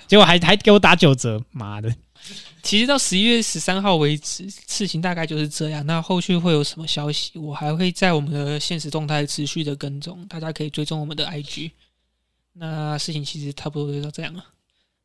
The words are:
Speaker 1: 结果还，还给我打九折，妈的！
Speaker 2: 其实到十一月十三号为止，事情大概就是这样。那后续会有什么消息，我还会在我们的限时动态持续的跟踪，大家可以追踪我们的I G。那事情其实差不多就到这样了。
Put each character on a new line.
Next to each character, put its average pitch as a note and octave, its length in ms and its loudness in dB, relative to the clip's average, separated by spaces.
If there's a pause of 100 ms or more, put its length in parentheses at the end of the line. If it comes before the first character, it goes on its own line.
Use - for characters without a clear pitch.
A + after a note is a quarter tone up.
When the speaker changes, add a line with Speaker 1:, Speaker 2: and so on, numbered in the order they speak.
Speaker 1:
结 G3 100 8
果 G3+ 80 12
还， F3 140 6
还 F3 160 4
给 G#3 160 4
我 G#3 80 10
打 F3+ 160 8
九 D#3 180 8
折， A2+ 260 -2 (120)
妈 G#2 280 -10
的！ A2 140 -4 (680)
Speaker 2:
其 G#3 160 2
实 A#3+ 80 4
到 C#4+ 100 4
十 F#3 200 0
一 G3 60 4
月 A#3 180 6
十 - 180 -4
三 F#3 220 -2
号 G3 160 4
为 D3+ 200 2
止， F#3 320 -10 (180)
事 - 200 -4
情 E3 120 -4
大 F3 140 -2
概 E3 140 -4
就 D#3+ 100 -4
是 D3+ 100 -2
这 D3+ 220 -4
样。 D3+ 160 -6
那 E3 160 -2
后 F#3 180 -2
续 F3+ 160 0
会 E3+ 160 2
有 D3 120 4
什 - 160 -8
么 D#3+ 80 -10
消 D3 240 -4
息， - 260 -6
我 D3+ 160 -10
还 D3+ 220 -4
会 F3+ 160 0
在 F3+ 220 2
我 D#3 60 2
们 C#3+ 120 -4
的 D3 280 -4
限 E3 200 -6
时 D3+ 100 -8
动 D#3 160 -4
态 D3 200 -2
持 D3 200 -6
续 D#3+ 180 -4
的 C#3+ 120 -4
跟 C#3+ 260 -10
踪， F3 260 -14
大 E3+ 120 -14
家 D#3+ 120 -8
可 D3+ 120 -8
以 D3+ 60 -6
追 D3+ 140 -6
踪 D#3 160 -4
我 D3 60 -6
们 D3+ 100 -10
的 D3 120 -4
I D3 140 -8
G。 D3 300 -12 (840)
那 D#3 440 -6
事 D#3 160 -6
情 D3+ 100 -6
其 D3 160 -10
实 C#3+ 140 -8
差 - 160 -10
不 D3 140 -6
多 C#3+ 100 -6
就 C#3+ 80 -6
到 D3 80 -8
这 D#3+ 140 -12
样 D#3 100 -10
了。 F3+ 100 -18 (600)